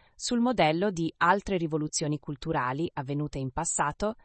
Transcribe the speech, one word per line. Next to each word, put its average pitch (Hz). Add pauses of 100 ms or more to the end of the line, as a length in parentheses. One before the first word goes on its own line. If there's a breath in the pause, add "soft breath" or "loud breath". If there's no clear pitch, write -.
(140 soft breath)
sul -
modello 196
di 165
altre 190
rivoluzioni 151
culturali 147
avvenute 143
in 131
passato, 160